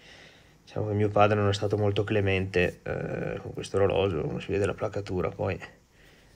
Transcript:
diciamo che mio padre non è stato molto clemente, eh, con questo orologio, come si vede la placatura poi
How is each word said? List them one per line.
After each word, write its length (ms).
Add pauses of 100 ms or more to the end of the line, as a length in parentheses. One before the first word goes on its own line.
(640)
diciamo 240
che 60
mio 140
padre 280
non 120
è 60
stato 220
molto 280
clemente, 800
eh, 580
con 120
questo 240
orologio, 440
come 180
si 120
vede 140
la 80
placatura 560
poi 280 (760)